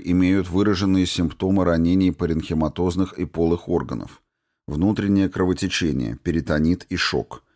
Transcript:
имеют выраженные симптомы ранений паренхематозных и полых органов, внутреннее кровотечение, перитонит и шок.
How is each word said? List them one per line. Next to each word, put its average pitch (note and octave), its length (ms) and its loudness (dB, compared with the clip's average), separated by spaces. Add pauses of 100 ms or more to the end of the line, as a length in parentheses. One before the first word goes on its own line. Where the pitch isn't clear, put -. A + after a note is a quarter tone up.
имеют F2+ 460 2
выраженные F#2+ 560 2
симптомы F#2 580 0
ранений E2+ 480 2
паренхематозных E2 1000 -2
и F2 100 -6
полых E2 460 0
органов, A#1 500 -4 (460)
внутреннее G2 640 0
кровотечение, E2+ 840 -2
перитонит D#2+ 720 0
и F2+ 60 -4
шок. - 460 -4 (140)